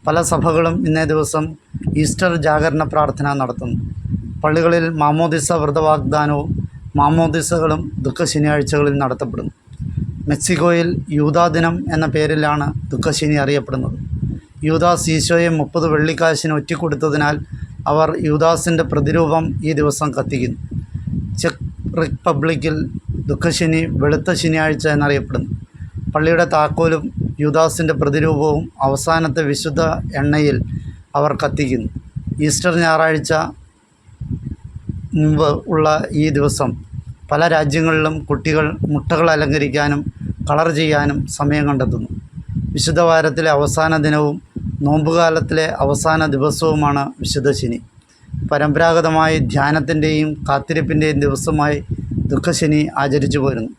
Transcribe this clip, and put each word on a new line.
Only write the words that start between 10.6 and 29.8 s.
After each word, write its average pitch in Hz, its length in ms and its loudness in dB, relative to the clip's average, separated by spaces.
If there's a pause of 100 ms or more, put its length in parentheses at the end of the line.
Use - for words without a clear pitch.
യൂദാ 151 360 4
ദിനം 165 220 2 (180)
എന്ന 156 120 2 (100)
പേരിലാണ് 151 520 0 (240)
ദുഃഖശനി 151 520 0
അറിയപ്പെടുന്നത്. 131 520 -2 (720)
യൂദാസ് 165 480 2
ഈശോയെ 170 320 2 (120)
മുപ്പത് 165 340 -2
വെള്ളിക്കാശിന് 156 640 0
ഒറ്റിക്കൊടുത്തതിനാൽ 147 800 -2 (540)
അവർ 156 180 4 (200)
യൂദാസിൻ്റെ 160 640 2
പ്രതിരൂപം 156 560 2 (220)
ഈ 160 100 0
ദിവസം 147 380 0
കത്തിക്കുന്നു. 120 420 -2 (800)
ചെക്ക് - 240 -4 (380)
റിപ്പബ്ലിക്കിൽ 156 760 -2 (560)
ദുഃഖശനി 160 500 0 (220)
വെളുത്ത 151 260 2 (140)
ശനിയാഴ്ച 156 420 0 (120)
എന്നറിയപ്പെടുന്നു. 143 520 0 (640)
പള്ളിയുടെ 160 340 4 (100)
താക്കോലും 156 460 2 (420)
യൂദാസിൻ്റെ 160 480 2 (100)
പ്രതിരൂപവും 151 600 2 (260)
അവസാനത്തെ 160 520 0 (120)
വിശുദ്ധ 151 280 -2 (400)